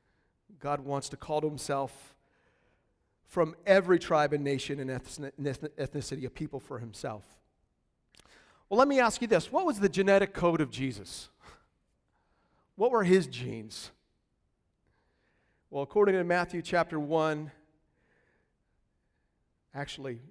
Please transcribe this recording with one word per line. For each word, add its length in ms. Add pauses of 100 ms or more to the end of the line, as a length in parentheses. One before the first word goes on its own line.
(600)
God 220
wants 280
to 80
call 220
to 80
himself 680 (1120)
from 320 (100)
every 340
tribe 340
and 100
nation 380
and 80
ethni-, 420 (460)
ethnicity 480
a 40
people 300
for 200
himself. 440 (1400)
Well, 100
let 120
me 100
ask 220
you 80
this. 200
What 160
was 140
the 80
genetic 460
code 260
of 100
Jesus? 600 (1500)
What 160
were 120
his 220
genes? 640 (1800)
Well, 100
according 320
to 100
Matthew 380
chapter 380
one, 520 (2250)
actually 460 (120)